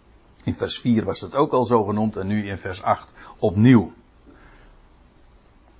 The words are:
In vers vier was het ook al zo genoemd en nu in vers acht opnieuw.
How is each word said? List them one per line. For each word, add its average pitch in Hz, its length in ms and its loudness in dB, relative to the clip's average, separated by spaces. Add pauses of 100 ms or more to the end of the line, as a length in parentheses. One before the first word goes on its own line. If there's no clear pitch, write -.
(440)
In 95 100 -4
vers - 240 -6
vier 113 260 0
was 95 160 -6
het 92 140 -12
ook 143 180 0
al 127 120 2
zo 110 200 2
genoemd 104 320 -2
en 95 100 -6
nu 104 200 -4
in 98 120 -8
vers 92 240 -12
acht - 300 -2 (260)
opnieuw. 107 540 4 (1900)